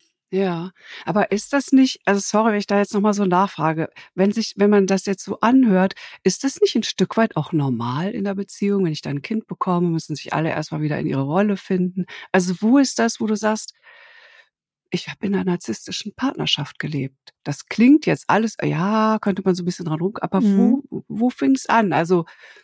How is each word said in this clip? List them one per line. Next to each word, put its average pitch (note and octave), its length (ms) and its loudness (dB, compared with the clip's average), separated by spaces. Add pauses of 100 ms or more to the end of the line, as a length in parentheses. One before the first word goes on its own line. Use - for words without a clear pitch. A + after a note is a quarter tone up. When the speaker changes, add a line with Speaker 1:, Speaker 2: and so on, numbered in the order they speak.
(340)
Speaker 1:
Ja, F#3 380 -2 (340)
aber G3 280 0
ist - 180 -4
das C#4 220 0
nicht, C4 320 6
also G3 160 2
sorry, A3 300 2
wenn G#3 80 0
ich G3 80 -4
da G3+ 120 2
jetzt G3+ 140 -2
noch G3+ 80 2
mal G#3+ 120 4
so G3+ 120 0
nachfrage, E3 640 0 (260)
wenn G3 160 2
sich, A3 240 -4
wenn G3+ 140 4
man G3+ 180 6
das F#3+ 180 0
jetzt G3 200 -4
so - 160 -8
anhört, A3 520 4 (300)
ist F#3 220 0
das - 160 -2
nicht G4+ 140 2
ein A3 80 0
Stück - 340 -2
weit A3+ 180 0
auch D3+ 160 -4
normal C3+ 600 -2
in G3+ 120 -6
der G3 120 -4
Beziehung? G3 500 -2
Wenn D#3 80 0
ich - 80 -8
da D3 80 -8
ein C#3 120 -4
Kind - 260 -6
bekomme, F3 420 0
müssen D#3+ 260 -4
sich - 180 -10
alle D#3 160 0
erst - 220 -6
mal D#3 100 -4
wieder D3+ 180 -2
in D3+ 80 -4
ihre C3+ 160 -2
Rolle F#3+ 340 0
finden. F3+ 480 -4 (260)
Also F#3 300 0
wo A#3 160 4
ist C4+ 200 2
das, A#3 220 -2
wo A3 80 -2
du G#3+ 80 0
sagst: G#3+ 380 -4 (1160)
„Ich - 200 -6
habe - 160 -12
in G3 100 -2
einer F#3 100 0
narzisstischen - 680 -6
Partnerschaft - 640 -4
gelebt.“ C#3+ 540 -8 (100)
Das - 240 -6
klingt C4+ 380 4
jetzt D#3 240 0
alles, A3 320 2
ja, G#3 600 0
könnte G3 220 -2
man F#3 120 2
so F3+ 80 -6
ein - 20 -4
bisschen F3 200 -6
dran D#3 140 -4
rum, F#3+ 220 -2
aber F#3 200 0
Speaker 2:
Mhm. G3+ 140 4
Speaker 1:
wo, A#3+ 280 4 (240)
wo A#3 220 0
fing's C4+ 380 0
an? G#3+ 260 2
Also, E3 320 2 (380)